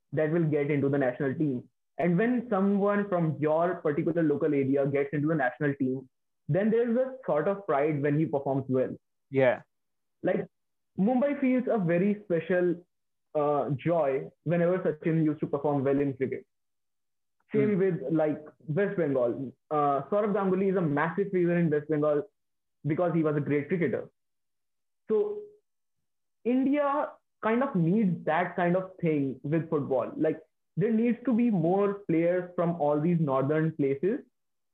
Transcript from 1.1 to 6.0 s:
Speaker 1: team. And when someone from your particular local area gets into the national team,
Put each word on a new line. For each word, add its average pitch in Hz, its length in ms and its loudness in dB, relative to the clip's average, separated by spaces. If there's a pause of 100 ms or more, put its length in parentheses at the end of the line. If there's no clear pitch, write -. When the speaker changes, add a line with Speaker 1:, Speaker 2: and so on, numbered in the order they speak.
Speaker 1:
team. 135 280 -2 (340)
And 170 200 0
when 240 320 0
someone 202 580 0
from 160 320 -2
your 165 360 0
particular 165 460 -2
local 147 320 2
area 139 320 2
gets 139 280 0
into 147 140 0
the 165 80 0
national 139 400 0
team, 131 320 -4 (420)